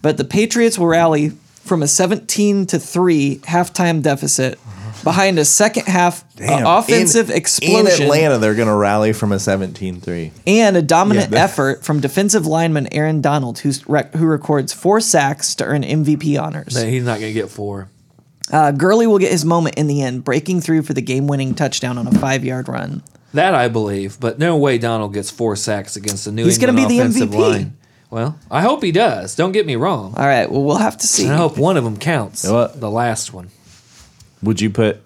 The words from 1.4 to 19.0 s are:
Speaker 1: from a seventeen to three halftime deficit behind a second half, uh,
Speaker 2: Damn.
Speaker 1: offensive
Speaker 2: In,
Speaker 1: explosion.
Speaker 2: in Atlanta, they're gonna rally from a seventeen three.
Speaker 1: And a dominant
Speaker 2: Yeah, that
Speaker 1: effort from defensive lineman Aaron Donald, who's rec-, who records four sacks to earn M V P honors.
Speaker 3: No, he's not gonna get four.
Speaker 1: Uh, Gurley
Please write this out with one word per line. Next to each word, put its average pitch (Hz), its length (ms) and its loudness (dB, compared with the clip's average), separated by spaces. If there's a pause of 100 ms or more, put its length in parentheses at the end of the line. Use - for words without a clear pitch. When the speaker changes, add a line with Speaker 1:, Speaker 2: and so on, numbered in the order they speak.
Speaker 1:
from 165 180 0
a 147 60 0
seventeen 202 760 0
to 170 120 -2
three 156 640 0
halftime 170 600 0
deficit 139 560 -2 (460)
behind 180 340 2
a 147 60 2
second - 420 2
half, 175 360 2 (180)
uh, - 60 -6
Speaker 2:
Damn. - 200 2
Speaker 1:
offensive 190 640 4
Speaker 2:
In, - 60 -2
Speaker 1:
explosion. 196 500 2
Speaker 2:
in 170 160 4
Atlanta, 147 360 4
they're 107 160 2
gonna 110 220 2
rally 107 360 2
from 107 200 -2
a 95 60 0
seventeen 95 600 -4
three. 85 320 -8 (140)
Speaker 1:
And 202 300 4
a 170 60 4
dominant 190 500 2
Speaker 2:
Yeah, 143 60 2
that 170 120 4
Speaker 1:
effort 135 340 -2
from 151 160 -2
defensive 190 460 0
lineman 156 460 0
Aaron 156 280 0
Donald, 139 380 -2
who's 139 300 -4
rec-, 143 260 0
who 165 120 0
records 147 460 0
four 208 280 2
sacks 143 560 0
to - 80 -4
earn 143 200 -2
M 147 200 0
V 151 120 2
P 147 220 -2
honors. 151 380 -8
Speaker 3:
No, 113 100 0
he's 123 180 -2
not 113 160 -2
gonna 107 120 -8
get 107 180 -4
four. 101 380 -10 (640)
Speaker 1:
Uh, 151 200 4
Gurley 190 340 4